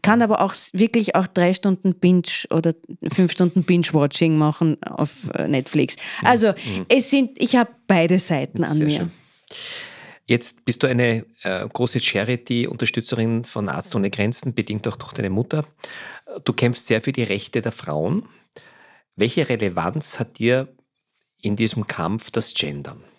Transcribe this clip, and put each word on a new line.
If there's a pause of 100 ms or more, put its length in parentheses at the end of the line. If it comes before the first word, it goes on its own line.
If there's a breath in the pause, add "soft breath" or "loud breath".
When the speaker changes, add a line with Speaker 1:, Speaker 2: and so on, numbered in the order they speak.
Speaker 1:
Kann
aber
auch
s-,
wirklich
auch
drei
Stunden
Binge (280)
oder (380)
fünf
Stunden
Binge-Watching
machen
auf, (240)
äh,
Netflix. (260 loud breath)
Also,
Speaker 2:
Mhm.
Speaker 1:
es
sind, (100)
ich
hab (180)
beide
Seiten
an
Speaker 2:
Sehr
Speaker 1:
mir.
Speaker 2:
schön. (1120 loud breath)
Jetzt
bist
du
eine, (180)
äh,
große
Charity-Unterstützerin
von
Arzt
ohne
Grenzen,
bedingt
auch
durch
deine
Mutter. (800 loud breath)
Du
kämpfst
sehr
für
die
Rechte
der
Frauen. (920 soft breath)
Welche
Relevanz
hat
dir (720)
in
diesem
Kampf
das
Gendern? (160)